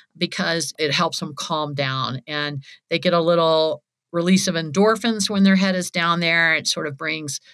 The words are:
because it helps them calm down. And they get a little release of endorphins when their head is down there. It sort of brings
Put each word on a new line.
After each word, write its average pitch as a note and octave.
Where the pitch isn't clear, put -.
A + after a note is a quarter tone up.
because E3+
it D3+
helps D#3+
them D3+
calm D3+
down. C3
And D3
they E3
get E3+
a E3+
little D#3+
release F3+
of F3
endorphins G3+
when G3
their G3
head F#3+
is F3+
down E3+
there. E3
It D3+
sort D#3+
of C#3
brings D#3